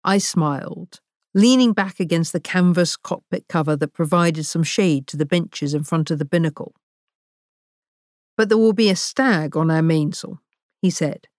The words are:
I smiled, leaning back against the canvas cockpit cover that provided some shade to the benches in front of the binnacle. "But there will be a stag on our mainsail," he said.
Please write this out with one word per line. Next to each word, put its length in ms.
I 140
smiled, 800
leaning 380
back 280
against 340
the 80
canvas 560
cockpit 500
cover 300
that 160
provided 520
some 180
shade 440
to 100
the 80
benches 480
in 100
front 280
of 80
the 60
binnacle. 500
"But 140
there 80
will 160
be 160
a 60
stag 600
on 160
our 100
mainsail," 600
he 80
said. 380